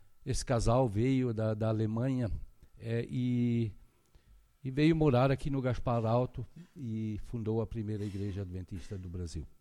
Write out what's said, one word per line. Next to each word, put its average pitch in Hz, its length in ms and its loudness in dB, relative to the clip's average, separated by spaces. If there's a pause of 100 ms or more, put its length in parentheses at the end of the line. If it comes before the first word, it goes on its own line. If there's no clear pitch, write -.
(260)
esse 123 180 -2
casal 120 460 4
veio 123 440 2
da, 110 200 0
da 110 160 0
Alemanha, 113 600 0 (480)
eh, 117 320 -4
e, 120 600 0 (920)
e 135 80 -6
veio 151 240 4
morar 139 360 6
aqui 135 180 0
no 139 120 0
Gaspar 120 440 0
Alto 123 400 0 (300)
e 110 520 -6
fundou 113 340 -2
a 104 60 -2
primeira 107 360 -6
igreja 101 380 -4
adventista 92 560 -8
do 90 120 -10
Brasil. 85 380 -8 (140)